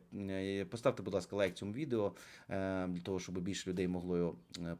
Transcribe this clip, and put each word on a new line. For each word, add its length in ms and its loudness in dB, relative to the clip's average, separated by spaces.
Е, 500 -2
поставте, 380 2
будь 120 0
ласка, 220 0
лайк 180 4
цьому 180 -4
відео, 420 2
е, 380 0
для 140 -2
того, 200 0
щоб 180 -4
більше 320 -2
людей 180 2
могло, 480 2
е, 220 -4